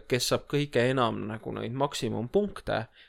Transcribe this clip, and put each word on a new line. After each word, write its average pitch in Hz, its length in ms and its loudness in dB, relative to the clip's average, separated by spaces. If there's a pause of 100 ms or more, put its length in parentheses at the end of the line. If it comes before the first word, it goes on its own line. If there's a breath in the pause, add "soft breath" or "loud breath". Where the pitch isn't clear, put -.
kes 123 240 0
saab 120 200 2
kõige 143 360 2
enam 120 380 2
nagu 107 300 -8
neid 107 200 -6
maksimumpunkte, 123 1080 -2 (280 soft breath)